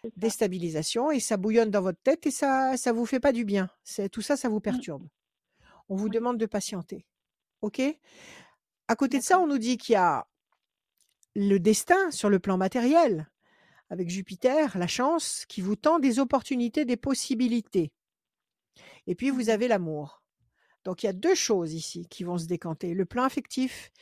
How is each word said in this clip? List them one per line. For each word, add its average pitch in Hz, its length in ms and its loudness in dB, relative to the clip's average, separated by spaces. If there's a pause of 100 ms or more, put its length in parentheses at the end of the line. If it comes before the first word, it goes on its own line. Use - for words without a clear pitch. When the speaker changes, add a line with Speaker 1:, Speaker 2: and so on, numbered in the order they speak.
Speaker 1:
c'est 226 60 -10
ça. - 80 -14
Speaker 2:
Déstabilisation, 185 920 -2
et 277 80 0
ça - 180 -2
bouillonne 220 340 2
dans 202 100 2
votre 185 220 -2
tête 311 240 2
et 277 40 0
ça, 269 460 0
ça 240 160 0
vous 226 140 0
fait 269 120 0
pas 277 120 4
du 240 120 0
bien. 196 260 0 (140)
C'est, - 240 -6
tout 220 140 -8
ça, 277 160 0
ça 262 120 -4
vous 214 80 0
Speaker 1:
Mm. 202 40 -4
Speaker 2:
perturbe. 185 460 -6 (840)
On 196 60 -4
vous 202 100 -2
Speaker 1:
Oui. 214 60 -2
Speaker 2:
demande 233 260 0
de 220 80 -2
patienter. 190 640 -8 (540)
Ok ? 214 200 -4 (1040)
À 233 80 2
côté 277 220 2
de 262 60 -4
ça, 370 120 4
Speaker 1:
D'accord. 370 100 6
Speaker 2:
on 285 80 0
nous 277 60 2
dit 233 180 -2
qu'il - 160 -2
y - 40 8
a 165 300 2 (1080)
le 202 240 4
destin 330 520 4
sur - 180 -2
le 202 100 4
plan 190 180 0
matériel, 233 720 2 (600)
avec 180 200 -6
Jupiter, 214 680 0
la 175 100 0
chance, 302 600 -2
qui - 140 -10
vous 196 140 -2
tend 320 240 2
des 254 200 2
opportunités, 262 680 0
des 240 120 0
possibilités. 233 920 -2 (1160)
Et 180 80 -2
puis, 254 140 -2
vous 262 140 0
Speaker 1:
Mhm. 220 60 0
Speaker 2:
avez 226 180 2
l'amour. 160 560 -2 (640)
Donc, 185 180 -6
il - 20 0
y 208 40 0
a 196 40 -2
deux 311 220 2
choses 175 380 0
ici 170 360 -10
qui - 140 -12
vont 175 160 -4
se 165 80 -6
décanter, 170 480 -6
le 185 100 -2
plan 240 180 -2
affectif - 680 -4 (100)